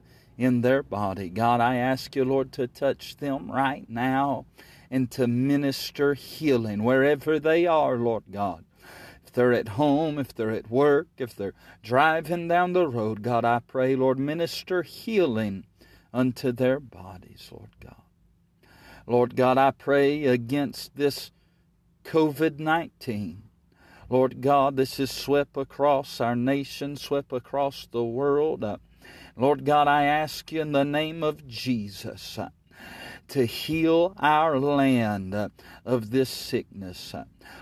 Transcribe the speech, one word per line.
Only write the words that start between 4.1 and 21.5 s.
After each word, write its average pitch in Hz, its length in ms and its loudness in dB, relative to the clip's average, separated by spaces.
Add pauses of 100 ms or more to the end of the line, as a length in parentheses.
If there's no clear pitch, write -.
and 131 220 -2
to 127 140 0
minister 139 880 0
healing 113 680 -2
wherever 143 560 2
they 165 260 2
are, 143 300 2
Lord 117 340 -2
God. 92 340 -4 (600)
If - 80 -20
they're 123 220 4
at - 140 0
home, 147 500 0
if 135 160 -8
they're 110 160 -4
at 107 200 -6
work, 143 380 4 (100)
if 123 160 -8
they're 98 200 -8 (280)
driving 160 640 2
down 175 260 2
the 180 140 2
road, 110 360 -4
God, 117 220 0
I 120 160 2
pray, 131 360 0
Lord, 131 220 2
minister 160 640 -4
healing 113 840 -2 (480)
unto 127 400 -2
their 127 260 0
bodies, 95 720 -20
Lord - 200 -20 (100)
God. - 160 -20 (1120)
Lord 123 300 2
God, 127 220 4
I 135 120 6
pray 143 540 2
against 127 720 -2
this 139 340 -2 (760)